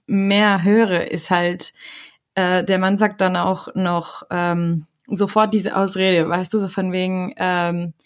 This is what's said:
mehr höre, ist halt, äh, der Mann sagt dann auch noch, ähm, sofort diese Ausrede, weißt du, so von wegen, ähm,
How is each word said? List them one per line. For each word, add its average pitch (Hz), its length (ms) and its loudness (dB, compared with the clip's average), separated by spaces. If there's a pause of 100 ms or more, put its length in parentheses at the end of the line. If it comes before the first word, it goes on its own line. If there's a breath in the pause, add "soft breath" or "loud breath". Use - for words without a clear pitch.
mehr 196 560 2
höre, 202 480 4
ist - 200 -4
halt, 175 420 0 (600 loud breath)
äh, 185 300 2
der 190 140 2
Mann 190 180 2
sagt 202 240 0
dann 185 160 2
auch 180 380 -2
noch, 175 560 -4
ähm, 170 560 -2 (220)
sofort 208 440 0
diese 196 240 -2
Ausrede, 190 520 2
weißt 180 260 -4
du, 214 60 2
so 196 80 -4
von 185 240 -4
wegen, 185 440 -4
ähm, 175 560 -2 (140)